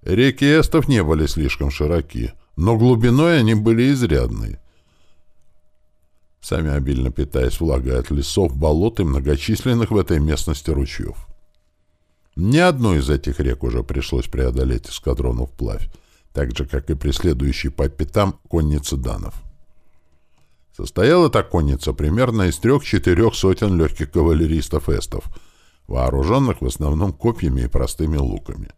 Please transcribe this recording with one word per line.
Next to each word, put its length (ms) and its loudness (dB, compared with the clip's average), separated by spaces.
Реки 420 2
эстов 460 4
не 120 4
были 260 2
слишком 440 -2
широки, 640 -4
но 180 2
глубиной 640 4
они 140 4
были 400 2
изрядной. 640 -2
Сами 300 -2
обильно 400 -2
питаясь 500 -2
влагой 360 0
от 140 -4
лесов, 460 0
болот 420 0
и 60 2
многочисленных 840 0
в 60 2
этой 220 2
местности 500 -2
ручьев. 580 -4
Ни 200 4
одну 340 4
из 160 2
этих 300 0
рек 240 -2
уже 180 -2
пришлось 460 -4
преодолеть 600 -2
эскадрону 600 -4
вплавь, 420 -6
так 220 -2
же, 120 -6
как 240 -4
и 20 0
преследующий 760 -2
по 180 -2
пятам 580 -2
конницы 480 0
данов. 460 -6
Состояла 580 2
эта 120 2
конница 520 0
примерно 500 0
из 160 0
трех-четырех 720 2
сотен 420 2
легких 360 0
кавалеристов 760 0
эстов, 380 -4
вооруженных 760 0
в 60 -4
основном 440 -2
копьями 500 -2
и 60 -2
простыми 500 -2
луками. 600 -6